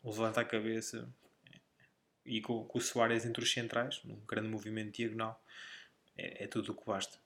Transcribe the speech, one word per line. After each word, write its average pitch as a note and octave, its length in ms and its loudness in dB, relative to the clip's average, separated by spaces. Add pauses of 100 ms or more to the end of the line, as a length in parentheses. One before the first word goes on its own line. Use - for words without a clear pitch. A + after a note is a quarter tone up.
levanta A2+ 380 2
a A2+ 40 4
cabeça A2+ 600 -2 (1160)
e A2 160 0
com, A2+ 240 -2
com - 140 -2
o - 20 2
Suárez A2+ 420 6
entre A#2 200 0
os - 80 4
centrais, A#2+ 520 0
num G#2+ 240 -10
grande A2 200 0
movimento A2 480 -4
diagonal, A2+ 440 -2 (800)
é, - 280 -8
é - 20 -8
tudo - 240 -2
o - 40 -4
que - 100 -16
basta. G2 400 -2